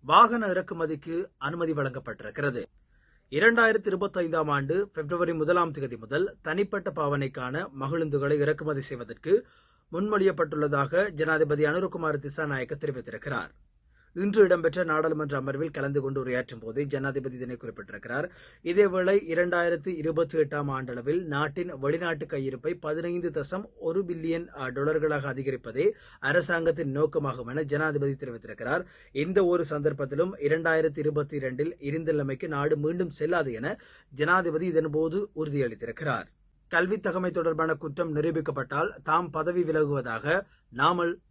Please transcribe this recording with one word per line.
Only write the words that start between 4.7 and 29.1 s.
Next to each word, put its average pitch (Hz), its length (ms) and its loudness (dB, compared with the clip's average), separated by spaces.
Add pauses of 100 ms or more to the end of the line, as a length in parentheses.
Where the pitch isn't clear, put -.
பிப்ரவரி 170 460 -2
முதலாம் 165 380 2
தேதி 135 260 -8
முதல் 139 440 -2
தனிப்பட்ட 190 500 -2
பாவனைக்கான 143 760 -2 (120)
மகிழுந்துகளை 143 600 0
இறக்குமதி 151 420 0
செய்வதற்கு 135 680 -2 (440)
முன்மொழியப்பட்டுள்ளதாக 165 1160 2
ஜனாதிபதி 151 560 2
அனுரகுமார் 156 640 -2
திசாநாயக்க 143 480 -4
தெரிவித்திருக்கிறார். 127 760 -6 (640)
இன்று 202 300 6
இடம்பெற்ற 175 400 4
நாடாளுமன்ற 156 540 2
அமர்வில் 139 340 -4
கலந்து 139 300 -2
கொண்டு 135 240 -4
உரையாற்றும் 123 340 -4
போதே 113 260 -4
ஜனாதிபதி 135 500 -4
இதனை 123 200 -8
குறிப்பிட்டிருக்கிறார். 113 760 -8 (340)
இதேவேளை, 185 520 4 (140)
இரண்டாயிரத்தி 170 580 2
இருபத்தி 165 500 0
எட்டாம் 147 320 0
ஆண்டளவில் 131 540 -2
நாட்டின் 151 560 -4
வெளிநாட்டு 156 460 0
கையிருப்பை 135 540 -4
பதினைந்து 165 520 -4
தசம் 160 320 -6 (160)
ஒரு 170 280 0
பில்லியன், 165 400 -4 (120)
அ, 127 120 -4
டாலர்களாக 147 520 0
அதிகரிப்பதே 131 680 -2 (280)
அரசாங்கத்தின் 160 800 2
நோக்கமாகும் 143 500 0
என 143 160 -2
ஜனாதிபதி 147 480 0
தெரிவித்திருக்கிறார். 123 720 -4 (260)